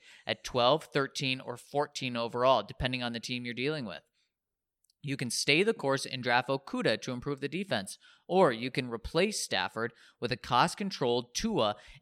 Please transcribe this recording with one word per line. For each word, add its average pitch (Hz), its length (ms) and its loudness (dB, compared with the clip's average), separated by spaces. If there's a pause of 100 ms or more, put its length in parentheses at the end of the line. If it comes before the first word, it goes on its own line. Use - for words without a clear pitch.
(280)
at - 160 -4
twelve, 131 400 4 (100)
thirteen, 135 480 -2
or 120 160 -10
fourteen 143 580 -4
overall, 120 460 4
depending 123 400 -4
on 120 120 -4
the 117 60 -6
team 123 260 -6
you're 120 100 -6
dealing 139 300 -2
with. 85 180 -10 (960)
You 139 160 -6
can 120 140 -4
stay 147 320 4
the 214 100 2
course 135 320 -2
and 127 160 -8
draft 123 280 2
Okudah 135 520 0
to 131 100 -8
improve 131 300 -6
the 139 80 -4
defense, 131 480 -4 (300)
or 175 260 6
you 117 160 -4
can 127 220 -4
replace 175 520 0
Stafford 110 480 -2 (300)
with 117 100 -2
a 117 60 -2
cost-controlled 127 960 0
Tua 135 420 0 (260)